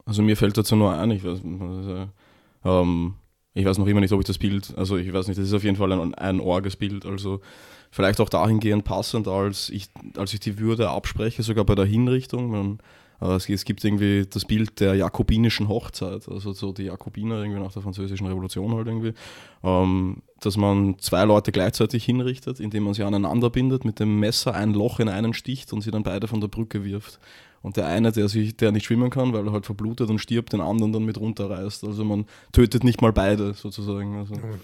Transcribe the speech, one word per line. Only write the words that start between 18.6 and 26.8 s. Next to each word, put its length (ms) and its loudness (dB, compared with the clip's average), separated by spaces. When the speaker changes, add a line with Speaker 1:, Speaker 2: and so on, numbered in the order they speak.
Speaker 1:
halt 140 -2
irgendwie, 240 -2
ähm, 600 2
dass 160 0
man 420 4
zwei 260 2
Leute 280 6
gleichzeitig 520 2
hinrichtet, 560 -2
indem 220 -4
man 120 0
sie 100 -2
aneinander 460 2
bindet, 340 0
mit 160 -2
dem 180 4
Messer 360 0
ein 200 0
Loch 240 0
in 100 2
einen 240 -2
sticht 400 -8
und 100 -4
sie 100 -6
dann 100 -2
beide 240 -4
von 140 -4
der 80 -2
Brücke 360 -6